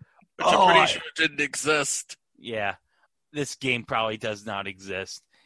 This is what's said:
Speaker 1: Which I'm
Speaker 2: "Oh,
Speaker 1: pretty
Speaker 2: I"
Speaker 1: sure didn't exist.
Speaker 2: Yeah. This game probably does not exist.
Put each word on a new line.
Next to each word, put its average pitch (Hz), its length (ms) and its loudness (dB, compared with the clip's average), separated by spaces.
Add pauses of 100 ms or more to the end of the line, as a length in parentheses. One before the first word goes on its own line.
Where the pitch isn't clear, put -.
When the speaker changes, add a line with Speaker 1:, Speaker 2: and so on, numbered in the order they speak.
(360)
Speaker 1:
Which - 120 -4
I'm - 80 6
Speaker 2:
"Oh, 190 100 6
Speaker 1:
pretty 170 160 8
Speaker 2:
I" 147 40 6
Speaker 1:
sure - 160 -2 (140)
didn't 151 240 0
exist. 147 800 -2 (200)
Speaker 2:
Yeah. 107 380 -4 (560)
This 147 240 -6
game 123 300 -2
probably 113 320 -2
does 107 280 -6
not 98 220 -6
exist. 95 560 -10 (220)